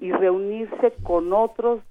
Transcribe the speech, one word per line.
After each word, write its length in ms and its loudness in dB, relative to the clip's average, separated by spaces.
y 120 -6
reunirse 800 0
con 320 0
otros 460 0